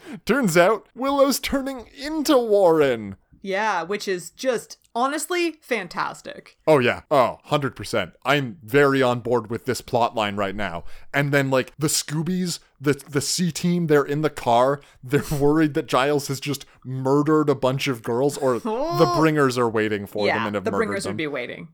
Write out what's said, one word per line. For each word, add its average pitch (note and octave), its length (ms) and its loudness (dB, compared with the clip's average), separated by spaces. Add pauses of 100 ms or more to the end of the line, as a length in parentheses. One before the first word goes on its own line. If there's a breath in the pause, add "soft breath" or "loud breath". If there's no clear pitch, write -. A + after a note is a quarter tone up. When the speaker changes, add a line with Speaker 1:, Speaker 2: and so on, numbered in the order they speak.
(260 loud breath)
Speaker 1:
Turns A3 320 0
out, F#3 360 4
Willow's C#4 460 0
turning C4+ 480 -6 (120)
into D4+ 380 0
Warren. D#3+ 800 2 (260)
Speaker 2:
Yeah, G3 420 -2
which G3+ 240 -8
is F3+ 220 -6
just - 480 -6 (180)
honestly D4+ 640 -2
fantastic. - 960 -8 (100)
Speaker 1:
Oh, D#3 120 6
yeah. A2 220 0 (100)
Oh, A#2+ 340 2
hundred C#3 300 -2
percent. G2+ 380 -4 (100)
I'm C3 400 0
very C3+ 380 4
on B2 200 2
board A#2 280 -2
with A2+ 160 -8
this A#2+ 160 -4
plot A#2 340 0
line G#2 200 -2
right G2 200 -2
now. F2+ 280 -6 (300 soft breath)
And C#3+ 180 0
then, C#3 180 2
like, C3 280 0
the D#3 100 -2
Scoobies, E3 720 -4 (200 soft breath)
the, C#3 140 2
the C3+ 280 -6
C-Team, F3 680 -2
they're D3 160 6
in D3 180 -4
the D3+ 80 2
car. B2+ 520 2 (220 soft breath)
They're C3 280 0
<laughs> D3 80 -2
worried D3 360 4
that D#3 120 -4
Giles C#3 400 2
has C3 120 -6
just - 260 -6 (200 soft breath)
murdered C#3+ 640 2
a C#3 60 2
bunch C3 320 -2
of A#2+ 160 -2
girls, C3+ 340 0
or B2+ 220 0
the A3+ 100 -6
Speaker 2:
<laughs> - 0 -
Oh. C#4+ 500 2
Speaker 1:
Bringers D3+ 380 2
are A#2+ 120 2
waiting G#2+ 360 -2
for G#2 200 -4
Speaker 2:
Yeah, D#3+ 140 0
Speaker 1:
them A2 80 -2
and G#2 80 -4
have G2 80 -4
Speaker 2:
the G#3+ 80 -4
Speaker 1:
murdered G3+ 160 0
Speaker 2:
Bringers G3+ 160 -6
Speaker 1:
them. G#3 80 -4
Speaker 2:
would E3 60 -6
be D#3 100 -4
waiting. C3 460 -10